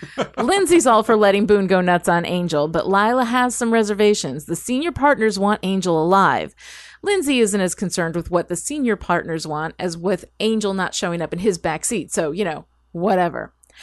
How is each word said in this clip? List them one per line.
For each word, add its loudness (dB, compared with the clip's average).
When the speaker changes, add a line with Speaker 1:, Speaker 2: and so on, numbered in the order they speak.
Speaker 1:
<laughs> -6
Speaker 2:
Lindsay's 4
all 6
for 2
letting 4
Boone 4
go 4
nuts 2
on 2
Angel, -2
but -2
Lila 2
has 0
some -2
reservations. 0
The -6
senior -4
partners 0
want 0
Angel 0
alive. 2
Lindsay 0
isn't 2
as -2
concerned -4
with -6
what 0
the -6
senior -4
partners -4
want -8
as -6
with -4
Angel -2
not -4
showing -4
up -8
in -6
his 0
backseat. -6
So, -2
you -6
know, -8
whatever. -2